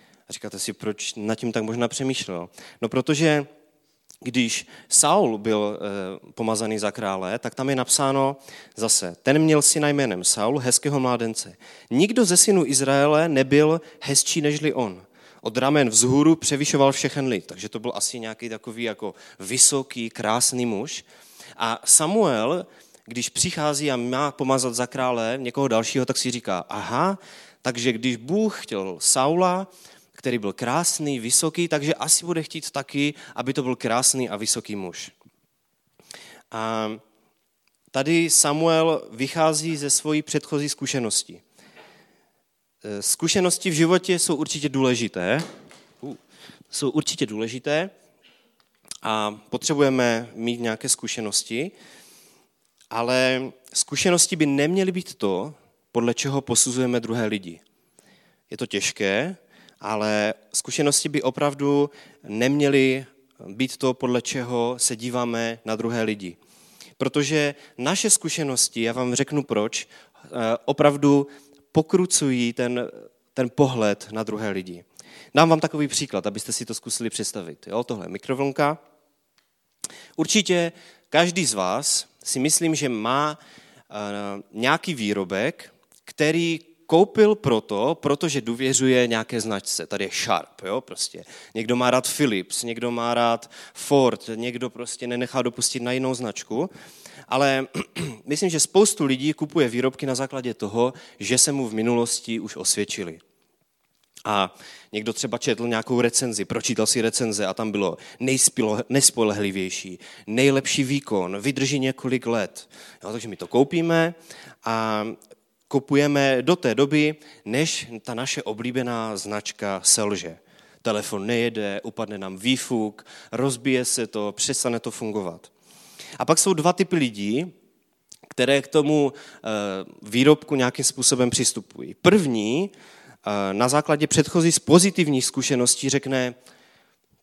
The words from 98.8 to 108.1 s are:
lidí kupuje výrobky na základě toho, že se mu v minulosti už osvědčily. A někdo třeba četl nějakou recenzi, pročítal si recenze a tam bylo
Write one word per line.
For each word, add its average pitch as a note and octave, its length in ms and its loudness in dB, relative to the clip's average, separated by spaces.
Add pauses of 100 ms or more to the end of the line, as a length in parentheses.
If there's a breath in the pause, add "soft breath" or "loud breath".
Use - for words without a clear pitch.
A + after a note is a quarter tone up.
lidí C3+ 280 0
kupuje D3 360 0
výrobky B2 380 -2
na C3 80 0
základě B2+ 400 -4
toho, A#2 380 0 (260 loud breath)
že G#2+ 200 0
se D3 140 4
mu C3+ 160 -2
v G#2+ 60 -8
minulosti A#2 680 0
už - 160 -10
osvědčily. F2+ 640 -4 (1040)
A G2+ 300 0 (380 loud breath)
někdo G#2+ 200 -4
třeba A#2 260 -4
četl A#2 300 -2
nějakou A#2+ 320 0
recenzi, A#2 440 0
pročítal A2 420 -2
si B2 140 0
recenze A2 460 -2
a F#2+ 80 -4
tam A2 160 -4
bylo G2 260 -2 (240 loud breath)